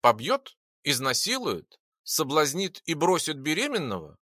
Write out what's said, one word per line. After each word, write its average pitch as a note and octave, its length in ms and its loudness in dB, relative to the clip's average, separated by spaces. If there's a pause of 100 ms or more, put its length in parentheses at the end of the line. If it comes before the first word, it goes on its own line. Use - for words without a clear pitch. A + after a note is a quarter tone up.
Побьёт? B2 560 2 (260)
Изнасилует? C3+ 960 -2 (240)
Соблазнит D3+ 800 0
и E3+ 80 -2
бросит D#3+ 440 2
беременного? C3+ 840 -4